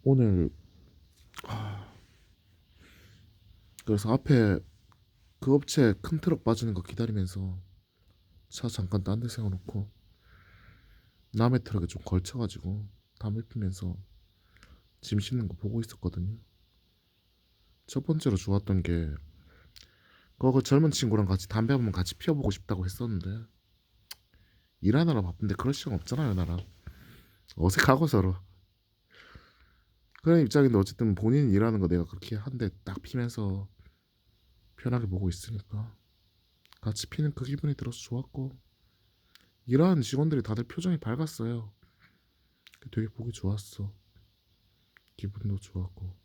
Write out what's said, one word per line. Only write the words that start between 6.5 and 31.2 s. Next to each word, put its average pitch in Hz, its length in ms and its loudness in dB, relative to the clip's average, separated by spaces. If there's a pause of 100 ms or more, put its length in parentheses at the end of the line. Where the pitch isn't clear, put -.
거 92 80 -4
기다리면서 95 760 -4 (920)
차 - 180 -6
잠깐 98 340 -2
딴 104 180 -2
데 120 80 -4
세워놓고 101 640 -6 (1400)
남의 120 320 2
트럭에 90 220 -2
좀 - 180 -10
걸쳐가지고 98 840 -4 (320)
담배 107 280 -6
피면서 95 500 -6 (1040)
짐 104 200 -2
싣는 117 280 -4
거 82 80 -8
보고 110 240 -4
있었거든요. 95 560 -6 (1500)
첫 139 180 -6
번째로 151 320 2
좋았던 98 460 0
게 85 280 0 (1300)
그거 127 140 2
그 131 100 4
젊은 151 280 4
친구랑 107 360 2
같이 92 220 0
담배 113 260 0
한번 117 180 0
같이 90 240 -4
피워보고 139 340 -2
싶다고 92 340 -4
했었는데 95 440 -4 (1500)
일하느라 131 420 2
바쁜데 95 340 -2
그럴 131 180 -2
시간 127 200 -6
없잖아요, 123 400 -2
나랑. 87 240 -2 (1000)
어색하고 131 500 4
서로. 92 300 2 (1900)
그런 165 180 6
입장인데 131 380 6
어쨌든 104 360 2
본인 117 360 4